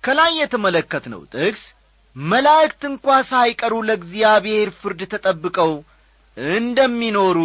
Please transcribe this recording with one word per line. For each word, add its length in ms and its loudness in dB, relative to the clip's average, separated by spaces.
ከላይ 320 2
የተመለከትነው 920 -2
ጥቅስ 340 -4
መላእክት 680 2
እንኳ 400 0
ሳይቀሩ 500 0
ለእግዚአብሔር 880 0
ፍርድ 360 -10
ተጠብቀው 640 -2
እንደሚኖሩ 1080 0